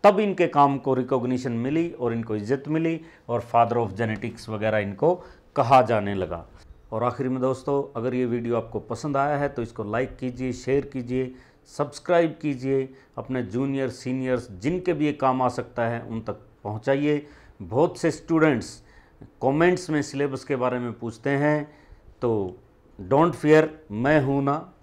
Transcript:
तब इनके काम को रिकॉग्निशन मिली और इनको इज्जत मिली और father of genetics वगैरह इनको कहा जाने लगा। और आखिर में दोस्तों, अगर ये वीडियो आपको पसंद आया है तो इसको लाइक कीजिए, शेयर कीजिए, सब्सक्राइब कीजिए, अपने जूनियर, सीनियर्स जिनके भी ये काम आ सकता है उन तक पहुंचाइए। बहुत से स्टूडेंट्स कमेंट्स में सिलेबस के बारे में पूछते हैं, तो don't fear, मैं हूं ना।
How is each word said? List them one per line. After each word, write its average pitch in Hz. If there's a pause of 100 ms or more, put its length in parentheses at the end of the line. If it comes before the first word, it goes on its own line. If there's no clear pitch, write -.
तब 202
इनके 190
काम 143
को 131
रिकॉग्निशन 127
मिली 143
और 120
इनको 113
इज्जत 120
मिली 160 (300)
और 117 (120)
father 117
of 101
genetics 113
वगैरह 107
इनको 104 (420)
कहा 131
जाने 107
लगा। 87 (460)
और 113
आखिर 127
में 131
दोस्तों, 131 (120)
अगर 120
ये 127
वीडियो 117
आपको 113
पसंद 135
आया 143
है 143
तो 131
इसको 113
लाइक 110
कीजिए, 127
शेयर 135
कीजिए, 127 (440)
सब्सक्राइब 165
कीजिए, 135 (280)
अपने 127
जूनियर, 135
सीनियर्स 127
जिनके 165
भी 151
ये 147
काम 131
आ 127
सकता -
है 117
उन 113
तक - (240)
पहुंचाइए। 139 (360)
बहुत 131
से 160
स्टूडेंट्स 156 (580)
कमेंट्स 170
में 151
सिलेबस 139
के 143
बारे 123
में 120
पूछते 117
हैं, 147 (500)
तो 104 (420)
don't 135
fear, 156 (240)
मैं 139
हूं 139
ना। 151